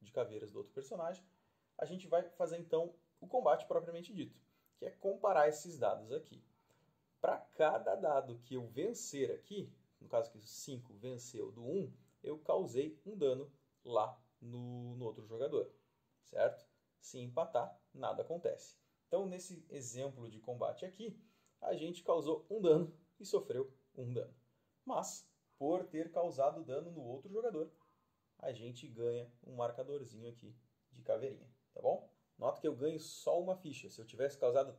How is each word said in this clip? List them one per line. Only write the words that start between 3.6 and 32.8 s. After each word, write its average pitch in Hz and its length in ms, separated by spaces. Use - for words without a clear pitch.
propriamente 170 480
dito, 156 260
que - 80
é - 60
comparar 190 560
esses 156 300
dados 107 340
aqui. - 320
Pra 180 160
cada - 580
dado 131 440
que - 160
eu 120 120
vencer 143 640
aqui, 190 400
no 101 80
caso 113 240
que 110 60
o 107 60
cinco 123 520
venceu 113 560
do 117 120
um, 143 280
eu 151 160
causei 156 680
um 208 120
dano 135 340
lá 110 360
no, 120 580
no 123 80
outro 110 200
jogador, 117 480
certo? - 440
Se - 180
empatar, 123 640
nada 123 300
acontece. - 560
Então, 196 180
nesse 180 440
exemplo 127 600
de 110 100
combate 117 460
aqui, 208 340
a - 160
gente 165 280
causou 160 460
um 214 120
dano 165 320
e 202 60
sofreu 135 480
um 123 180
dano. - 200
Mas, 196 420
por 175 280
ter 160 260
causado 160 520
dano 156 280
no 160 100
outro 135 300
jogador, 190 400
a - 140
gente 120 360
ganha 120 440
um 131 120
marcadorzinho 120 760
aqui 107 260
de 123 100
caveirinha, 117 480
tá - 80
bom? 151 260
Nota 135 240
que 160 60
eu 139 80
ganho 156 240